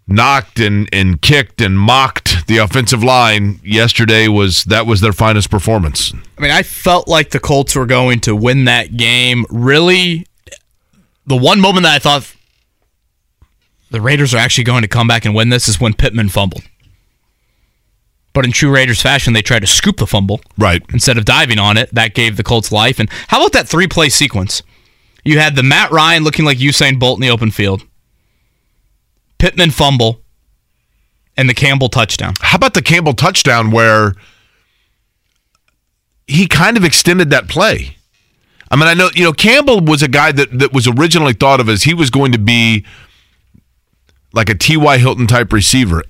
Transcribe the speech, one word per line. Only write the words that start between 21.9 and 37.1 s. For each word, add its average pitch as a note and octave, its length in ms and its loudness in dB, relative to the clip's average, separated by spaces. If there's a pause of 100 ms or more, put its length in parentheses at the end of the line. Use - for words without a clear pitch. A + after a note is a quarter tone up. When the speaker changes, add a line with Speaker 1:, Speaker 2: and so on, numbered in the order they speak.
Speaker 2:
That A2+ 200 -2
gave A2+ 220 -2
the A2+ 60 -6
Colts A2+ 300 -2
life. A2+ 260 0
And A2 100 -2 (200)
how A3+ 100 0
about F4 140 0
that B3 160 -2
three-play E3 400 0
sequence? A2 520 -4 (640)
You D3 140 2
had D3+ 160 0
the C3 80 0
Matt D3 300 0
Ryan D#3+ 320 2
looking D#3 200 -2
like C#3 140 0
Usain C3+ 400 0
Bolt B2 180 0
in G#2+ 60 -6
the C3 80 0
open A2+ 220 -2
field, G2 320 -4 (1500)
Pittman F3+ 320 0
fumble, B2 500 0 (1160)
and C3 120 0
the B2 60 0
Campbell C3+ 340 0
touchdown. A2 520 -2
Speaker 1:
How - 160 0
about C4 180 0
the F3 80 0
Campbell D#3+ 300 0
touchdown A#2+ 580 0
where A2 440 2 (2000)
he D#3+ 220 0
kind G3 280 2
of G3+ 60 0
extended E3+ 480 2